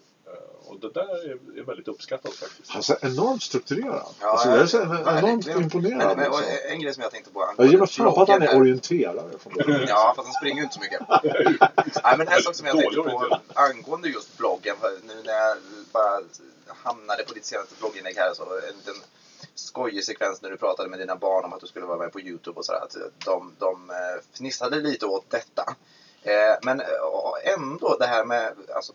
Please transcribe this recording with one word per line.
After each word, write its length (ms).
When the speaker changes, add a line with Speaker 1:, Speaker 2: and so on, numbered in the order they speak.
Speaker 1:
Eh, 460
och 80
det 100
där 400
är, 300
är 40
väldigt 240
uppskattat 460
faktiskt. 420
Speaker 2:
Alltså, 260
enormt 420
strukturerad. 600
Speaker 3:
Ja, 60
Speaker 2:
Alltså, 220
jag 100
är 60
så 120
Speaker 3:
ja, 60
Speaker 2:
enormt 280
Speaker 3:
verkligen. 140
Speaker 2:
imponerad, 460
Speaker 3:
Men, 100
men, 140
och 80
Speaker 2:
liksom. 320
Speaker 3:
en 100
grej 120
som 100
jag 80
tänkte 200
på 260
Speaker 2:
Jag 100
ger 100
mig 100
Speaker 3:
angående 140
Speaker 2:
fan 0
på 80
att 80
han 100
Speaker 3:
bloggen 100
Speaker 2:
är 40
Speaker 3:
här. 80
Speaker 2:
orienterare 800
från 140
början. 320
Speaker 3:
<laughs> 20
Ja, 280
fast 120
han 60
springer 240
ju 60
inte 120
så 60
mycket. 260
Speaker 1:
<laughs> 960
Speaker 3:
Nej, 140
men 100
en 140
sak 140
som 120
jag 80
Speaker 1:
Dålig 180
Speaker 3:
tänkte 180
på 60
Speaker 1:
orientering. 240
Speaker 3:
angående 560
just 280
bloggen, 440
för 100
nu 60
när 80
jag 240
bara 280
hamnade 560
på 100
ditt 120
senaste 340
blogginlägg 360
här, 180
så 100
en 340
liten 180
skojig 500
sekvens 360
när 80
du 80
pratade 320
med 100
dina 160
barn 300
om 80
att 80
du 60
skulle 180
vara 120
med 160
på 80
YouTube 380
och 60
sådär, 160
att 140
de, 340
de, 300
eh, 340
fnissade 420
lite 260
åt 240
detta. 460
Eh, 400
men, 160
eh, 760
ändå 420
det 60
här 200
med, 280
alltså, 200